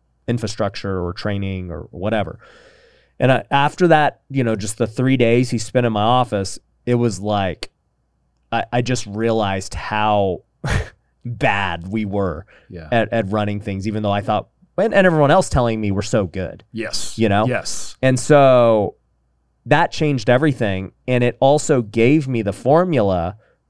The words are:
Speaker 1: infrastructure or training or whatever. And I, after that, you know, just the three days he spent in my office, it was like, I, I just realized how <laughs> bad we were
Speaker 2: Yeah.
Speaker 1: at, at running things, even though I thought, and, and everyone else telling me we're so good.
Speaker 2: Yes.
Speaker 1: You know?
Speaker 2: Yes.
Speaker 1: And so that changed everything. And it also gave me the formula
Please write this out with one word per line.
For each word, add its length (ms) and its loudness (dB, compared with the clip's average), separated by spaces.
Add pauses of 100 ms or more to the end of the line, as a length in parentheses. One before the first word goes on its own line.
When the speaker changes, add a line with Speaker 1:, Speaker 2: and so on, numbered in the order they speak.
(280)
Speaker 1:
infrastructure 760 -4
or 80 -4
training 580 -6
or 120 -10 (100)
whatever. 480 -4 (800)
And 120 4
I, 180 0
after 380 2
that, 400 2
you 160 -2
know, 120 0
just 220 -8
the 100 2
three 280 0
days 340 2
he 80 -2
spent 280 -2
in 60 0
my 100 0
office, 560 0 (260)
it 120 0
was 240 -2
like, 500 -4 (800)
I, 220 -4
I 100 0
just 240 -4
realized 680 -2
how 680 -2 (220)
<laughs> 600 -6
bad 640 -4
we 160 -4
were 420 -4 (220)
Speaker 2:
Yeah. 220 -16
Speaker 1:
at, 220 0
at 180 -2
running 300 -2
things, 260 -6
even 160 -4
though 100 0
I 80 0
thought, 280 -4 (300)
and, 160 0
and 120 4
everyone 240 4
else 180 4
telling 320 0
me 100 -2
we're 120 -2
so 240 0
good. 460 -10
Speaker 2:
Yes. 460 -8
Speaker 1:
You 100 4
know? 180 2
Speaker 2:
Yes. 560 -6
Speaker 1:
And 160 4
so 800 4 (680)
that 260 2
changed 380 -2
everything. 600 0 (140)
And 160 2
it 180 0
also 420 2
gave 440 2
me 160 -2
the 100 -2
formula 840 0 (340)